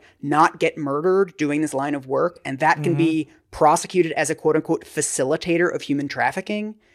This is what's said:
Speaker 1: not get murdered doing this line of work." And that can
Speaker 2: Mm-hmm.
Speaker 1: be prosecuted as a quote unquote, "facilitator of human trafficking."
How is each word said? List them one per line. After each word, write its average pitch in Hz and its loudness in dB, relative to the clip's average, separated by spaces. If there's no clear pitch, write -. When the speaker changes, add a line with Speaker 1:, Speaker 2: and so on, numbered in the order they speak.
Speaker 1:
not 151 2
get - 0
murdered 165 0
doing 147 0
this 151 -2
line 143 -2
of 135 -8
work." 139 -2
And 135 -8
that 156 2
can 160 0
Speaker 2:
Mm-hmm. 147 2
Speaker 1:
be 160 0
prosecuted 165 2
as 151 -2
a 156 -2
quote 151 0
unquote, 160 -2
"facilitator 165 0
of 160 -4
human 143 -2
trafficking." 208 -4